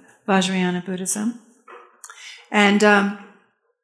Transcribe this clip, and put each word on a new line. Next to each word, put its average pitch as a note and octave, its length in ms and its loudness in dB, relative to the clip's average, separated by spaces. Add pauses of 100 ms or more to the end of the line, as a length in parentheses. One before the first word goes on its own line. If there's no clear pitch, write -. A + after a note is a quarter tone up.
(280)
Vajrayana F#3 580 -2
Buddhism. F#3+ 540 -6 (1120)
And, G#3 320 4
um, G3+ 340 2 (680)